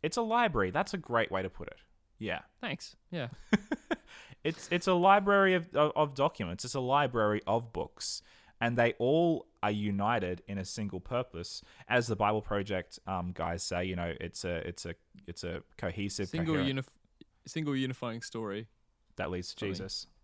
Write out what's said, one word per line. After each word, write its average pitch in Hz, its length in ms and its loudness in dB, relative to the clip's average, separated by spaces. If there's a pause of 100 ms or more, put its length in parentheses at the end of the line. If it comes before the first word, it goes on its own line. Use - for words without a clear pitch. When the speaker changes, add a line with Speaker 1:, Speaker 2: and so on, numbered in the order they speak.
Speaker 1:
It's 160 140 0
a 240 60 2
library. 214 480 4
That's 160 240 0
a 190 40 -4
great 117 320 2
way 95 120 0
to 92 80 -2
put - 180 -10
it. - 100 -16 (400)
Yeah. 104 220 -2 (200)
Speaker 2:
Thanks. - 360 -8 (140)
Yeah. 143 180 -6 (240)
Speaker 1:
<laughs> 202 60 6 (880)
It's, 165 260 -4
it's 175 160 0
a 190 60 4
library 196 640 6
of, 175 200 -2
of, 151 220 4
of 147 180 2
documents. 127 520 -2
It's 120 80 -6
a 139 60 -2
library 123 680 2
of 117 260 0
books, - 480 -6 (400)
and 120 160 0
they 117 220 4
all 156 480 4 (160)
are 104 80 2
united 101 760 0
in 98 120 -6
a 95 80 -6
single 98 340 -6
purpose. 120 640 -8 (260)
As 120 200 2
the 113 80 0
Bible 104 260 2
Project, 98 640 -4
um, 90 280 -4
guys 87 280 -4
say, 90 240 -2
you 92 100 -4
know, 85 240 -4
it's - 240 -8
a, 87 120 -2 (120)
it's - 160 -10
a, 85 120 -8 (300)
it's - 180 -12
a 87 180 -6 (160)
cohesive, 98 500 -4
Speaker 2:
Single 160 280 0
Speaker 1:
coherent 135 220 0
Speaker 2:
unif-, 131 100 -8 (580)
single 147 280 -4
unifying 127 460 -2
story. 110 460 -6 (500)
Speaker 1:
that 85 140 -4
leads 90 240 -6
to - 60 -12
Speaker 2:
Something. 101 120 -4
Speaker 1:
Jesus. 95 340 -8 (180)